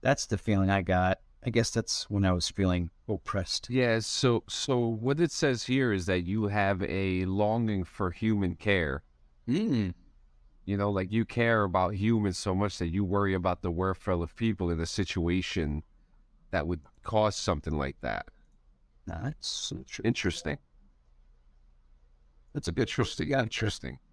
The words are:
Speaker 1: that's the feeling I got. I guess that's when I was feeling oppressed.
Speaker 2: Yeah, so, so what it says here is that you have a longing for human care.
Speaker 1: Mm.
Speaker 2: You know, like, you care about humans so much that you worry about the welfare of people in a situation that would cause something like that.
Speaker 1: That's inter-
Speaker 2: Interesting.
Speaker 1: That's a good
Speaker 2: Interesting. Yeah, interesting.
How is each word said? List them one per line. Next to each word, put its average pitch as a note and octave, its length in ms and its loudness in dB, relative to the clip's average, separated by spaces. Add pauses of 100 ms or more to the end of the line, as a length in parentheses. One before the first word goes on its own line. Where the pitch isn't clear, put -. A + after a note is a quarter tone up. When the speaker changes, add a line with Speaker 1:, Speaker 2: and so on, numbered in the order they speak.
Speaker 1:
that's - 260 0
the G#2+ 100 -2
feeling F#2+ 320 2
I G2 140 2
got. F#2 360 2 (240)
I B2+ 60 -2
guess A2+ 220 2
that's - 380 -4
when G2+ 160 2
I F#2 60 6
was F2 180 0
feeling F2+ 400 0 (180)
oppressed. - 640 -4
Speaker 2:
Yeah, A#2+ 300 2
so, A#2+ 480 2
so - 320 -2
what A#2 400 0
it E3 120 2
says C3 320 0
here B2+ 300 2
is F#2 120 0
that F#2 160 2
you G2+ 260 0
have G2 360 2
a F#2+ 420 0
longing G#2 580 0
for F#2 280 -4
human G2+ 440 0
care. E2+ 480 0 (440)
Speaker 1:
Mm. B2+ 460 0 (720)
Speaker 2:
You G2 120 0
know, G2+ 140 2
like, F#2+ 200 0
you A2 140 2
care A#2 380 2
about F#2 320 2
humans G#2 420 2
so F#2+ 180 -2
much G2 240 0
that E2+ 100 -2
you F#2+ 140 0
worry G2 300 2
about F#2 280 0
the F2+ 100 -2
welfare F#2 420 -2
of E2+ 220 -2
people G#2+ 340 0
in E2 100 0
a E2 60 0
situation E2+ 1000 -2 (680)
that D#2+ 140 -2
would E2 160 -4 (220)
cause G#2+ 320 2
something D#2 420 -2
like C#2 240 -2
that. A1 260 -4 (760)
Speaker 1:
That's - 680 -8
inter- - 340 -12
Speaker 2:
Interesting. F2 520 -2 (2000)
Speaker 1:
That's - 140 -6
a F2 40 -2
good A2 180 0
Speaker 2:
Interesting. G2+ 400 -2
Yeah, C3+ 140 2
interesting. - 560 -4 (140)